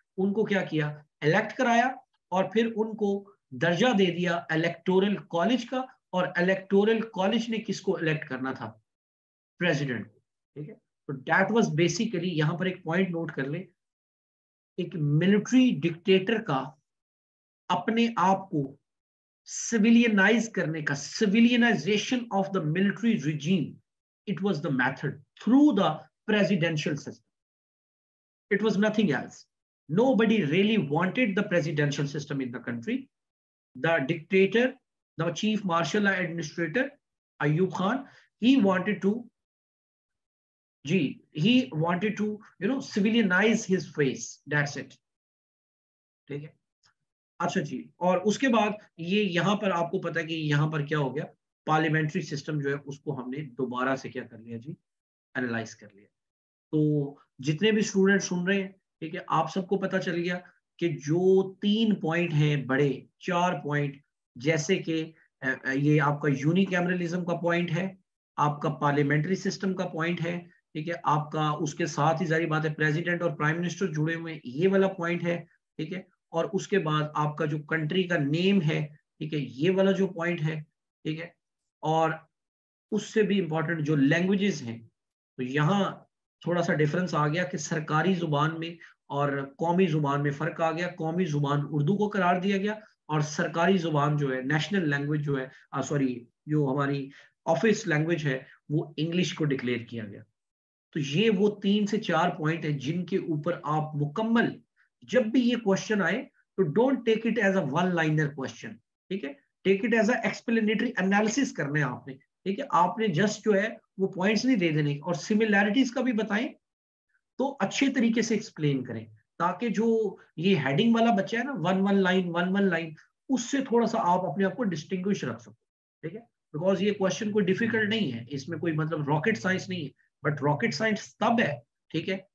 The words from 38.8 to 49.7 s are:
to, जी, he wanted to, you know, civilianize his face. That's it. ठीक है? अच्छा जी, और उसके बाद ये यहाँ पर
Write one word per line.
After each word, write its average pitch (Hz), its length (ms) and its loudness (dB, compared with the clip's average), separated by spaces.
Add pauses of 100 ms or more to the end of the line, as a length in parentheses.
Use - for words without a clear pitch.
to, 208 220 0 (1600)
जी, 156 340 0 (160)
he 240 360 4
wanted 175 440 -2
to, 208 220 -4 (220)
you 190 80 -2
know, 269 120 -2
civilianize 214 840 2
his 180 240 0
face. - 600 -4
That's 143 280 -2
it. 123 160 -12 (1400)
ठीक 147 140 -8
है? 156 120 -18 (840)
अच्छा 175 200 0
जी, 135 300 -8 (100)
और 180 180 2
उसके 208 300 2
बाद 208 300 2 (220)
ये 190 220 0
यहाँ 180 340 2
पर 202 140 -2